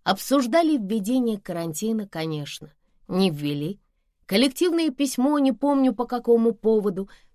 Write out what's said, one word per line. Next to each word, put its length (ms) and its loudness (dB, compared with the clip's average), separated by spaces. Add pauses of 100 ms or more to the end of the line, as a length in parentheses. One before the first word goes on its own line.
Обсуждали 760 2
введение 640 -2
карантина, 680 -6
конечно. 680 -8 (340)
Не 220 2
ввели. 500 -6 (460)
Коллективное 640 2
письмо, 500 0
не 120 4
помню 420 2
по 120 -4
какому 480 2
поводу, 560 0 (260)